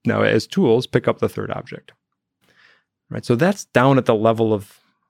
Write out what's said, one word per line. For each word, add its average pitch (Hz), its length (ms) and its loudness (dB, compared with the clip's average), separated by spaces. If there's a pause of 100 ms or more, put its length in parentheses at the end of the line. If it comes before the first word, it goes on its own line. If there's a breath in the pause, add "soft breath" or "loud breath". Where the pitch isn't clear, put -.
now 107 180 0
as 107 240 0
tools, 127 400 0
pick - 220 0
up 117 120 -2
the 113 80 -2
third 104 220 -8
object." - 420 -14 (1160 soft breath)
Right? 113 140 -10
So 120 100 0
that's 175 300 -2
down 135 320 2
at 127 80 0
the 120 100 2
level 113 380 2
of, 98 260 -6 (320)